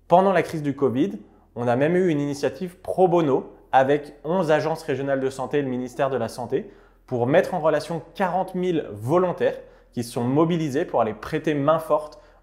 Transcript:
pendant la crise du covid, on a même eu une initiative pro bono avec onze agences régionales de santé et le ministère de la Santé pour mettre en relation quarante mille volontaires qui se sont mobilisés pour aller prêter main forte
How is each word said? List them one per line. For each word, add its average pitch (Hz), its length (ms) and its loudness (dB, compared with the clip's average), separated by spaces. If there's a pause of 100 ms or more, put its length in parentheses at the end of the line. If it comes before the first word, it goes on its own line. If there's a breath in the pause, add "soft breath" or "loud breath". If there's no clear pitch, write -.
pendant 190 260 4
la 170 120 2
crise 160 180 -6
du 143 140 -2
covid, 139 420 0 (380 loud breath)
on 120 100 -4
a 120 80 2
même 151 220 2
eu 185 100 2
une 151 140 0
initiative 143 560 -4
pro - 320 2
bono 160 460 2 (180)
avec 139 420 4 (100)
onze 165 260 0
agences 156 320 0
régionales 139 380 -2
de 131 100 -2
santé 131 280 -4
et 143 40 2
le 135 60 -4
ministère 127 420 -4
de 131 60 -2
la 113 100 -2
Santé 127 420 -6 (380 loud breath)
pour 120 220 -2
mettre 175 260 4
en 170 60 -2
relation 151 420 -2 (140)
quarante 185 400 -2
mille 180 340 -2
volontaires 135 720 0 (320 loud breath)
qui 120 100 -6
se - 80 -8
sont 120 140 -4
mobilisés 156 600 2
pour 135 160 0
aller 107 140 0
prêter 156 400 -4
main 147 240 2
forte 151 400 -2 (240 soft breath)